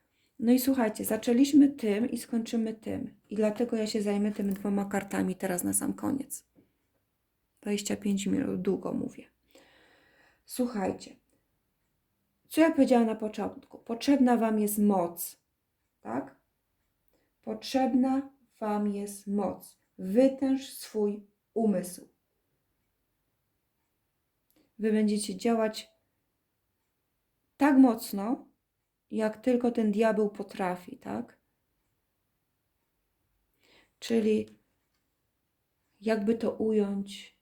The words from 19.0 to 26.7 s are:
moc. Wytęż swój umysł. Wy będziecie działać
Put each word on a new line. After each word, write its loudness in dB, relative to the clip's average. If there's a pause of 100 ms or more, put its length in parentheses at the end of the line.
moc. -6 (200)
Wytęż 2
swój -4 (280)
umysł. -2 (2750)
Wy 0
będziecie 0
działać -2 (1700)